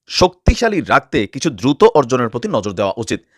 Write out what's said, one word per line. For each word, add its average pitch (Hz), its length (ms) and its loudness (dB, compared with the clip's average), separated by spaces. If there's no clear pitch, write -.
শক্তিশালী 202 720 0
রাখতে 120 460 -2
কিছু 143 220 -4
দ্রুত 131 340 0
অর্জনের 123 460 2
প্রতি 120 180 -8
নজর 107 240 -4
দেওয়া 95 260 -2
উচিত। 110 240 -6